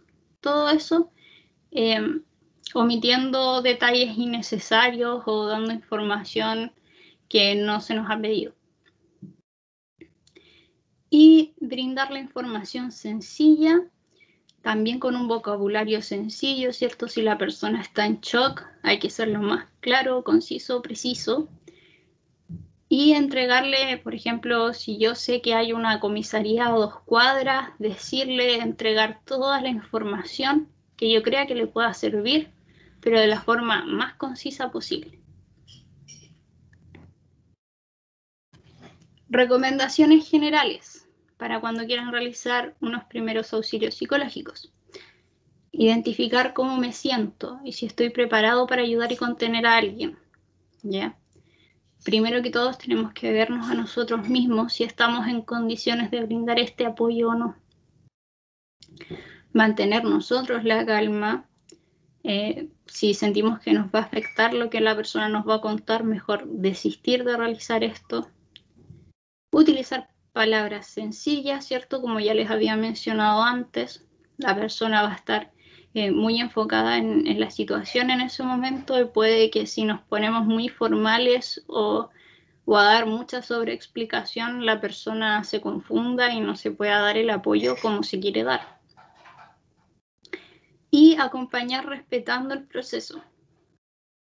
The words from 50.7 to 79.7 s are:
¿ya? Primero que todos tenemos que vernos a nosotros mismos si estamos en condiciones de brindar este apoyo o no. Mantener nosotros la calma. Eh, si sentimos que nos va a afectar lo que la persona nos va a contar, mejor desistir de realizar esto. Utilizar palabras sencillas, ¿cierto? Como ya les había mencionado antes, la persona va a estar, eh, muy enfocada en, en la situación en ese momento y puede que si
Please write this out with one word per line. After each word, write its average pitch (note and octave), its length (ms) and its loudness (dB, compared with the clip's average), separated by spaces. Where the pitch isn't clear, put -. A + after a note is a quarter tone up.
¿ya? G3+ 360 -6
Primero A3+ 380 2
que B3 80 -6
todos B3 280 -2
tenemos A3+ 340 -2
que A3+ 200 -4
vernos A#3 380 0
a A#3+ 40 0
nosotros A3+ 540 -4
mismos A#3+ 460 2
si A#3 100 -2
estamos A#3 420 -2
en A#3+ 160 -2
condiciones A#3 680 -2
de A#3 140 -4
brindar A#3 340 -2
este A#3+ 260 -2
apoyo A#3 460 0
o A#3 40 0
no. A#3 220 -4
Mantener G#3+ 520 4
nosotros A#3 600 -2
la A3+ 200 0
calma. G#3+ 640 -2
Eh, G#3 440 -4
si G#3 280 0
sentimos G#3 460 0
que A3 120 -2
nos G#3 140 4
va G#3+ 140 0
a - 20 0
afectar A3 500 -2
lo A#3+ 180 -2
que A3+ 100 -2
la A3 140 4
persona G#3+ 340 -4
nos G#3+ 180 -2
va A3 100 2
a G#3+ 40 -6
contar, A3 440 -2
mejor G#3+ 440 -4
desistir A3 760 -2
de A#3+ 120 0
realizar A3+ 480 -2
esto. A#3 440 -6
Utilizar C4+ 560 4
palabras G#3+ 540 0
sencillas, C#4 800 -4
¿cierto? B3+ 340 -6
Como A3+ 180 -2
ya G#3 160 2
les A3 160 0
había A3 240 0
mencionado A3 680 0
antes, B3 640 -4
la A3 180 -2
persona G#3+ 460 0
va G#3 100 -2
a F#3+ 40 -10
estar, - 360 -4
eh, G#3 160 -2
muy A3 300 2
enfocada A3 560 0
en, A3 300 0
en G#2 120 0
la A2 120 0
situación - 580 -4
en B3+ 140 0
ese C4 200 -8
momento B3+ 560 -2
y B3 60 4
puede A3 460 4
que G#3+ 160 -2
si A3 180 -4